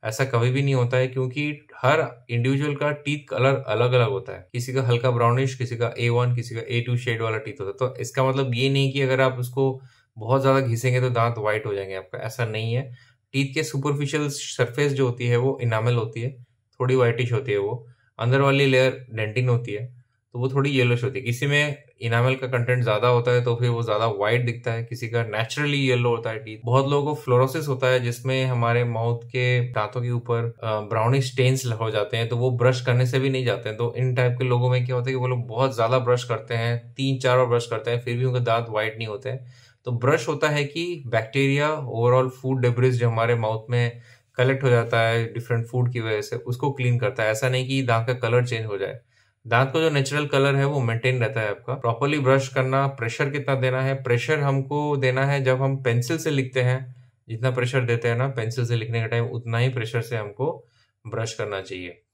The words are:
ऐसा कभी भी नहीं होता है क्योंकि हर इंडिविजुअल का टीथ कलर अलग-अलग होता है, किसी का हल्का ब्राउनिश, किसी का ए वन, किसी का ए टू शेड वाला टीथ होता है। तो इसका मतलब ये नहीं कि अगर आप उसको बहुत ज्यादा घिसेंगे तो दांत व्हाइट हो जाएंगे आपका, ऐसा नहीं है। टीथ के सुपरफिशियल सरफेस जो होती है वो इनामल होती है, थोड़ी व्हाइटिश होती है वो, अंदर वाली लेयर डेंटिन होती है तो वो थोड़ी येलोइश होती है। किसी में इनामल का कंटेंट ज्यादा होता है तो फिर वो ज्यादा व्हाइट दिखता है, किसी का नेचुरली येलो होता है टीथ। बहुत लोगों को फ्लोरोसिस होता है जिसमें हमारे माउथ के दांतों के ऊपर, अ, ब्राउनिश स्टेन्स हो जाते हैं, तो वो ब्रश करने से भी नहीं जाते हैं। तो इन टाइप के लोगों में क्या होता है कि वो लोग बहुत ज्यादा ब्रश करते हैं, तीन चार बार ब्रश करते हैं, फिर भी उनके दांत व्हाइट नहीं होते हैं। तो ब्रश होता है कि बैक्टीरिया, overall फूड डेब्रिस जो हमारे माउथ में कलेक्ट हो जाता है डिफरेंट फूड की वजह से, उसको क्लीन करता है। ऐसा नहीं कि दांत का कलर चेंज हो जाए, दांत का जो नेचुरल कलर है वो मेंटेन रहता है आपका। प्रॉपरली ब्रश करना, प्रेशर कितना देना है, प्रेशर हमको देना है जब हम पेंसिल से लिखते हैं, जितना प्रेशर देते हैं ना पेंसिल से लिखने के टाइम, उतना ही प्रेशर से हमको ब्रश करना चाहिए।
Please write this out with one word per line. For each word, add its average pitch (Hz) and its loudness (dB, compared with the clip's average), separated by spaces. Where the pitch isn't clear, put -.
ऐसा 113 -2
कभी 120 2
भी 139 0
नहीं 139 2
होता 123 2
है 131 2
क्योंकि 131 -4
हर 143 2
इंडिविजुअल 135 0
का 147 -2
टीथ 147 -4
कलर 131 2
अलग-अलग 120 4
होता 95 -6
है, 92 -16
किसी 123 -6
का 131 0
हल्का 123 2
ब्राउनिश, 120 2
किसी 120 -6
का 113 -2
ए 120 2
वन, 123 2
किसी 117 -6
का 113 -6
ए 120 -2
टू 120 -2
शेड 117 -2
वाला 113 -2
टीथ 104 -10
होता 98 -4
है। - -2
तो - -12
इसका 131 0
मतलब 131 -2
ये 131 0
नहीं 135 2
कि 139 -2
अगर 131 2
आप 127 2
उसको 131 -2
बहुत 120 0
ज्यादा 135 4
घिसेंगे 123 0
तो 127 2
दांत 117 2
व्हाइट 107 -2
हो 107 -4
जाएंगे 98 -6
आपका, 95 -12
ऐसा 110 -4
नहीं 110 -4
है। 135 -4
टीथ 135 0
के 156 -2
सुपरफिशियल 147 -2
सरफेस 139 -2
जो 131 2
होती 120 -2
है 120 4
वो 131 0
इनामल 117 2
होती 113 -2
है, 135 -8
थोड़ी 127 2
व्हाइटिश 117 2
होती 107 -2
है 101 2
वो, 104 -4
अंदर 123 2
वाली 139 4
लेयर 131 2
डेंटिन 110 -2
होती 117 0
है 110 -10
तो 120 -8
वो 131 -2
थोड़ी 139 0
येलोइश 123 2
होती 101 -4
है। 95 -10
किसी 120 -2
में 147 0
इनामल 117 2
का 127 -6
कंटेंट 123 0
ज्यादा 110 2
होता 123 4
है 123 4
तो 120 0
फिर 120 0
वो 117 -2
ज्यादा 110 0
व्हाइट 110 0
दिखता 120 -4
है, 117 -4
किसी 117 -8
का 117 0
नेचुरली 117 -2
येलो 123 2
होता 117 -2
है 110 -6
टीथ। 110 -12
बहुत 135 4
लोगों 143 0
को 147 -14
फ्लोरोसिस 135 2
होता 127 0
है 127 4
जिसमें 131 -2
हमारे 120 2
माउथ 117 -2
के 123 0
दांतों 110 -2
के 120 -4
ऊपर, 117 -2
अ, 110 -2
ब्राउनिश 110 0
स्टेन्स 127 2
हो 110 -2
जाते 107 -2
हैं, 113 -2
तो 120 -2
वो 127 2
ब्रश 123 2
करने 127 2
से 131 0
भी 135 2
नहीं 131 0
जाते 107 -2
हैं। 104 -6
तो 117 -2
इन 127 0
टाइप 123 2
के 127 -2
लोगों 123 2
में 123 2
क्या 127 -2
होता 123 -2
है 131 -2
कि 127 -2
वो 127 -2
लोग 123 -2
बहुत 120 0
ज्यादा 117 2
ब्रश 123 2
करते 113 -4
हैं, 117 -2
तीन 135 -2
चार 127 4
बार 127 6
ब्रश 117 0
करते 117 -4
हैं, 120 0
फिर 120 -4
भी 127 0
उनके 127 0
दांत 117 2
व्हाइट 107 -2
नहीं 113 -6
होते 107 -8
हैं। 120 -10
तो 135 -4
ब्रश 123 2
होता 151 0
है 147 0
कि 165 -6
बैक्टीरिया, 139 0
overall 123 4
फूड 131 -2
डेब्रिस 123 4
जो 117 2
हमारे 117 2
माउथ 110 -2
में 120 0
कलेक्ट 131 2
हो 131 4
जाता 117 4
है 113 0
डिफरेंट 117 -4
फूड 123 0
की 120 -4
वजह 110 -2
से, 117 -6
उसको 123 -4
क्लीन 123 0
करता 110 0
है। 107 2
ऐसा 110 0
नहीं 127 0
कि 135 0
दांत 117 2
का 127 0
कलर 123 2
चेंज 113 -6
हो 101 -6
जाए, 95 -6
दांत 127 2
का 160 2
जो 160 4
नेचुरल 143 0
कलर 139 2
है 139 2
वो 143 0
मेंटेन 120 0
रहता 113 0
है 107 -2
आपका। 101 -6
प्रॉपरली 143 0
ब्रश 135 4
करना, 135 0
प्रेशर 135 -4
कितना 139 -2
देना 127 0
है, 135 -2
प्रेशर 127 0
हमको 139 0
देना 127 2
है 139 0
जब 131 2
हम 135 -2
पेंसिल 123 0
से 160 -2
लिखते 131 0
हैं, 127 -2
जितना 113 -2
प्रेशर 123 0
देते 117 0
हैं 117 0
ना 131 0
पेंसिल 117 -4
से 117 0
लिखने 117 -2
के 113 -4
टाइम, 117 0
उतना 117 -4
ही 127 2
प्रेशर 120 -4
से 117 -6
हमको 123 -6
ब्रश 110 -6
करना 101 -6
चाहिए। 92 -12